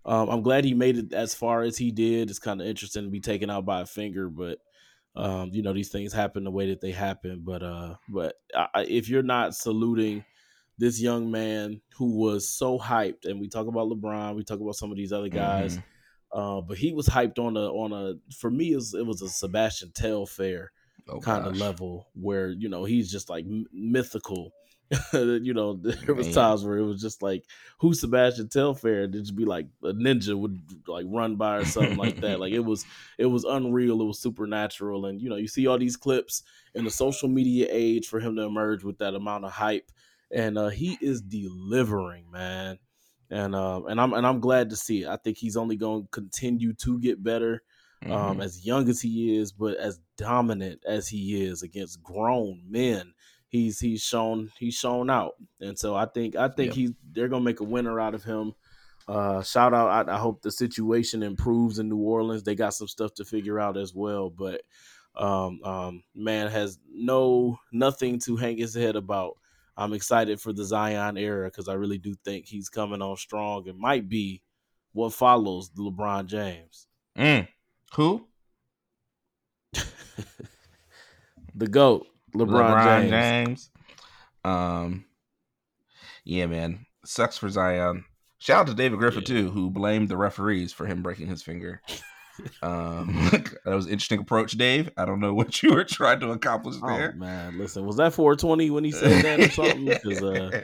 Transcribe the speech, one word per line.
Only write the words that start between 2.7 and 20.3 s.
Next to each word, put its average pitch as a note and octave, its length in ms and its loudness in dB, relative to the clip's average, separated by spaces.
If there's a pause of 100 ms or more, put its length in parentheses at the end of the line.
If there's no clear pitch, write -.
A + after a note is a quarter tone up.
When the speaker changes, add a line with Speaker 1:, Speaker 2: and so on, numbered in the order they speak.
Speaker 1:
to G2 60 -8
be G2 100 -6
taken G#2 300 -2
out G2 140 -4
by F#2 160 -2
a F2+ 60 -8
finger, G2 420 -6
but, E2 300 -8 (580)
um, F#2 360 -4
you G#2+ 100 -2
know, G2 100 -2
these G2+ 160 -4
things G2+ 240 -6
happen G2+ 320 -2
the G2 60 -4
way F#2+ 180 -2
that F#2+ 120 -4
they F#2 120 -6
happen. F#2 520 -6
But, F2+ 180 -8
uh, F2 320 -10 (140)
but F#2 260 -4 (200)
I, C#2+ 200 0
I, - 100 2
if A2 240 0
you're C3 160 2
not A#2+ 320 0
saluting A2 680 0 (540)
this A#2 220 2
young A#2 300 0
man G#2+ 500 -4 (160)
who A#2+ 220 0
was G#2 300 2
so B2+ 300 -2
hyped, A2 460 0
and G2+ 160 -4
we G2+ 80 -8
talk A2 180 -6
about A2+ 220 -2
LeBron, G#2+ 480 -4
we G#2 80 -8
talk G#2 160 -8
about G#2 160 -6
some G#2 160 -8
of G2 40 -8
these G2 160 -6
other G#2 180 -4
guys, G2 480 -2
Speaker 2:
Mm-hmm. - 600 -14
Speaker 1:
uh, G2+ 220 -4
but F2+ 180 -10
he D#3+ 140 0
was D3 160 0
hyped B2 300 2
on A#2 180 -2
a, G#2 160 0
on A2 200 -4
a, G2 220 -6 (200)
for A#2 160 -4
me, D#3+ 220 0
it C#3+ 40 4
was, A2 180 -4
it A2+ 120 -2
was G2 160 -6
a F#2+ 60 -8
Sebastian F#2+ 640 -2
Telfair G2 800 -4 (380)